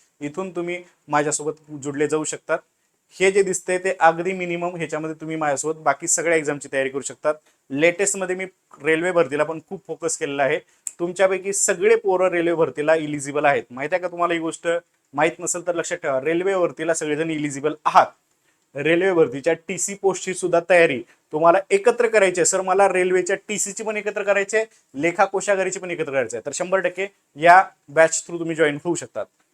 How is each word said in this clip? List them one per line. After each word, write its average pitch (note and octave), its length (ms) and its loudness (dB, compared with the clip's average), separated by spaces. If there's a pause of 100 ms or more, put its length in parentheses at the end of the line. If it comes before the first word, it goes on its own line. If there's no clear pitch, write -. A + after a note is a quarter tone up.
(260)
इथून F3+ 300 -8
तुम्ही F3+ 280 -8 (240)
माझ्यासोबत D3+ 640 -2 (120)
जुडले D3 240 -2
जाऊ D#3 160 0
शकतात. D#3 360 -4 (600)
हे F#3+ 120 4
जे G3 120 4
दिसतंय F#3 340 -2
ते F#3 220 -2
अगदी E3+ 340 4
मिनिमम, F3 420 -6
ह्याच्यामध्ये D#3+ 460 -6
तुम्ही D#3+ 140 -8
माझ्यासोबत D#3 440 -2
बाकी D#3 280 -2
सगळ्या D#3+ 300 0
एक्झामची D3 360 -4
तयारी C3+ 160 0
करू C3+ 120 -6
शकतात. D3+ 320 -4 (380)
लेटेस्टमध्ये F3+ 640 0
मी F#3 100 -6 (380)
रेल्वे D#3+ 280 2
भरतीला D3+ 320 2
पण D#3+ 160 -6 (100)
खूप F#3+ 180 -12
फोकस D#3+ 300 -6
केलेला C#3+ 260 -2
आहे. D3+ 160 2 (400)
तुमच्यापैकी F#3+ 540 0
सगळे G3 420 2
पोरं F#3 340 2
रेल्वे E3+ 240 0
भरतीला D#3 420 2
इलिजिबल D3 500 -2
आहेत. C3+ 260 4
माहिती C#3+ 240 -6
आहे F3+ 60 0
का F3+ 60 -4
तुम्हाला E3+ 260 -2
ही E3 60 -2
गोष्ट? D#3+ 280 -6 (460)
माहीत D#3 260 2
नसेल F3 280 -6
तर E3+ 80 -2
लक्षात E3+ 220 -4
ठेवा, C#3 240 -2
रेल्वे F3 340 0
भरतीला E3 380 0
सगळेजण D#3 360 -2
इलिजिबल D3 440 -4 (120)
आहात. D#3+ 200 6 (680)
रेल्वे E3+ 380 2
भरतीच्या C#3+ 400 2
टीसी E3 400 -8
पोस्टची F#3+ 400 -2
सुद्धा E3+ 260 0 (100)
तयारी E3 340 4 (280)
तुम्हाला E3 280 4 (100)
एकत्र A3+ 380 2
करायची F#3+ 340 2
आहे. D#3 40 4
"सर, F#3 160 0
मला F#3 320 4
रेल्वेच्या F#3 420 0
टीसीची G3 480 -8
पण G#3+ 140 -6
एकत्र G3+ 260 -6
करायची G3+ 340 0
आहे, A3 80 0 (360)
लेखा F3 240 2
कोशागारीची F#3+ 540 -2
पण F3+ 120 -8
एकत्र D3+ 200 -6
करायची A#2+ 240 -2
आहे." A2 100 -8
तर C#3+ 80 -8
शंभर F3+ 260 -2
टक्के F3+ 280 -4 (280)
या E3+ 280 8 (260)
बॅच D#3+ 300 4
through E3+ 200 -10
तुम्ही E3 160 -4
जॉईन D3 280 2
होऊ E3+ 120 -2
शकतात. A2+ 300 -10 (280)